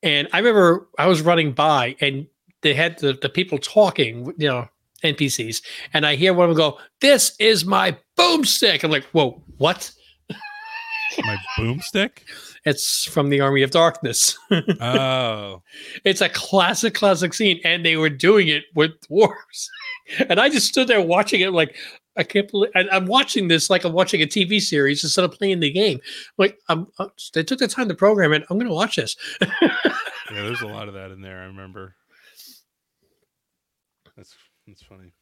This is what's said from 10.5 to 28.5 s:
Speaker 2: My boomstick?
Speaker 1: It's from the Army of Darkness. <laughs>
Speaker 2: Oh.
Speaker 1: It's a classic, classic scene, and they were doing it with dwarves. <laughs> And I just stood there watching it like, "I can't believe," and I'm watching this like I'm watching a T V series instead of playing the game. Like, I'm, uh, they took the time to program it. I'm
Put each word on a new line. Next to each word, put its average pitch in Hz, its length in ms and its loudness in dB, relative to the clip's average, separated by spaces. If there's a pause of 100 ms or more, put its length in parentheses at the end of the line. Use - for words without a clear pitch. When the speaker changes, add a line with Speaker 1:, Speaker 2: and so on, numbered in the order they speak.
Speaker 2:
My 104 180 -4 (200)
boomstick? 147 600 -4 (480)
Speaker 1:
It's - 380 -2
from 143 260 0
the 143 100 2
Army 139 220 2
of 135 80 0
Darkness. 165 680 0 (140)
<laughs> - 0 - (300)
Speaker 2:
Oh. 120 840 -2 (420)
Speaker 1:
It's 190 160 2
a 180 80 2
classic, 190 680 0
classic 180 380 2
scene, 190 320 2
and 170 220 0
they 160 100 2
were 156 140 2
doing 170 380 4
it 151 160 -2 (100)
with 160 160 2 (180)
dwarves. - 600 0 (400)
<laughs> 262 200 -4
And 175 100 2
I 254 100 4
just 285 200 0
stood 262 180 0
there 226 160 4
watching 180 380 2
it 190 120 0
like, 160 220 0 (420)
"I 185 60 -2
can't 202 280 -2
believe," 202 260 -2
and 185 140 2
I'm 190 160 0
watching 220 420 0
this 165 220 2
like 185 140 2
I'm 175 80 -2
watching 175 300 0
a 156 40 0
T - 180 -2
V 196 160 0
series 143 420 0
instead 165 220 0
of 180 80 -4
playing 196 280 -2
the 147 100 0
game. 175 300 -2 (380)
Like, 202 200 0 (100)
I'm, 170 180 -2 (140)
uh, 202 80 -6 (260)
they 165 80 -2
took 254 160 -4
the 254 80 0
time 240 220 -4
to 175 60 -4
program 190 380 4
it. 156 160 0
I'm 180 100 -4